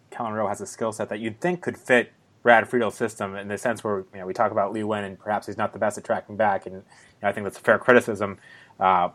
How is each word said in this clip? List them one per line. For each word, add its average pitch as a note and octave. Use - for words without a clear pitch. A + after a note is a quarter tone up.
Kellen A2+
Rowe G#2+
has G2+
a G2
skill A2
set G#2
that G#2+
you'd A2
think F3
could -
fit A#2+
Brad A2+
Friedel's A2+
system G#2
in G2+
the G2+
sense A2+
where, G2+
you G2
know, F#2
we F#2
talk G#2+
about G2+
Lee A2
Nguyen G#2
and F#2+
perhaps G#2
he's G2+
not G#2+
the G2+
best G#2
at G2+
tracking G#2
back, G2
and, F#2
you G2
know, G2+
I -
think G2+
that's F#2+
a -
fair A2
criticism. G#2
Uh, F2+